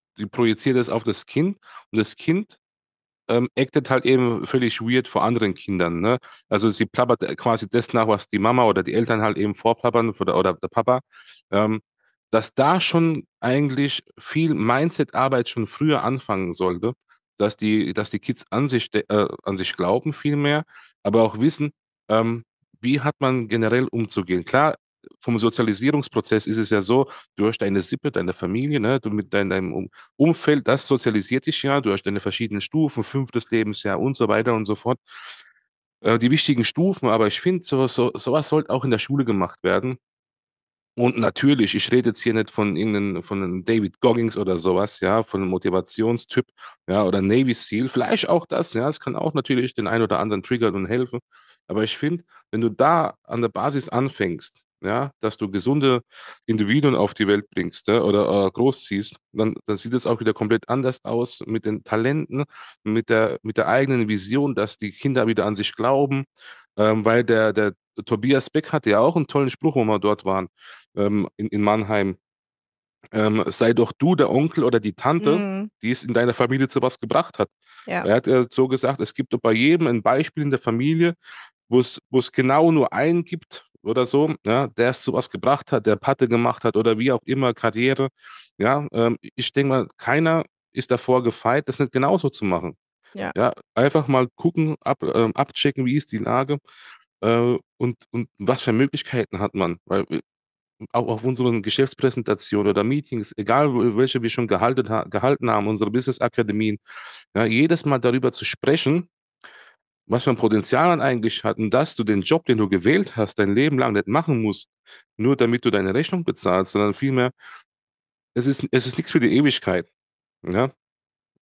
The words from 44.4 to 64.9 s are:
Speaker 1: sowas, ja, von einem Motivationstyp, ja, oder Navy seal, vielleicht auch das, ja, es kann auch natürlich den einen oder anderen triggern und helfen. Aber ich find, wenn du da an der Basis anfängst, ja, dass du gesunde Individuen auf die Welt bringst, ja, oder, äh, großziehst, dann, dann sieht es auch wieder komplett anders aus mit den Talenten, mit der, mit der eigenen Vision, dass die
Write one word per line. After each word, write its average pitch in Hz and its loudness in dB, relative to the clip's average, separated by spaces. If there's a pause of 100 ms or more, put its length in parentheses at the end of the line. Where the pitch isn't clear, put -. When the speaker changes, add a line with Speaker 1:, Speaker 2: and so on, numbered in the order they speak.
Speaker 1:
sowas, 92 0
ja, 104 2
von 95 -6
einem 92 -2
Motivationstyp, 95 -2 (440)
ja, 101 2
oder 95 0
Navy 117 2
seal, 117 -4
vielleicht - -2
auch 170 0
das, - -4
ja, 123 -2
es 156 -6
kann - -8
auch 156 -4
natürlich 127 -2
den 104 -4
einen 113 2
oder 95 0
anderen 101 -2
triggern 113 0
und 95 -4
helfen. 123 -4 (480)
Aber 104 -2
ich - -4
find, 170 -4 (280)
wenn 113 -4
du 113 2
da 156 2
an 117 -6
der 113 0
Basis 131 -4
anfängst, 117 -4 (220)
ja, 123 -2 (100)
dass 107 -4
du 104 -6
gesunde 127 0 (440)
Individuen 117 2
auf 101 2
die 104 -2
Welt 101 2
bringst, - -6
ja, 110 4
oder, 101 2
äh, 92 -4
großziehst, 113 -2 (180)
dann, 110 -2 (100)
dann 104 -4
sieht 117 -10
es 127 -2
auch 113 0
wieder 110 0
komplett 113 -2
anders 127 -2
aus 120 -4
mit 113 -6
den 107 -4
Talenten, 135 -2 (400)
mit 110 -2
der, 110 2
mit 110 -8
der 117 0
eigenen 127 2
Vision, 110 -2
dass 185 -4
die 104 -8